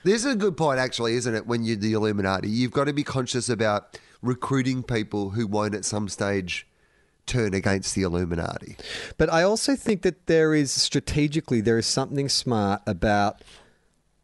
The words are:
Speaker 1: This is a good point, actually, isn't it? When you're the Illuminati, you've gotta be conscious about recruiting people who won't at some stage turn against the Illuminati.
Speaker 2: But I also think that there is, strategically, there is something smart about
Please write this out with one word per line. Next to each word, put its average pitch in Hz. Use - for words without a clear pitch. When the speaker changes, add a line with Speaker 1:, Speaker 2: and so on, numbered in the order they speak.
Speaker 1:
This 214
is 285
a 240
good 190
point, 139
actually, 117
isn't 120
it? 110
When 120
you're 113
the 104
Illuminati, 101
you've 120
gotta 143
be 143
conscious 123
about 104
recruiting 127
people 107
who 113
won't 104
at 95
some 104
stage 98
turn 110
against 98
the 98
Illuminati. 85
Speaker 2:
But 160
I 165
also 220
think 214
that -
there 160
is, 143
strategically, 147
there 113
is 110
something 139
smart 104
about 104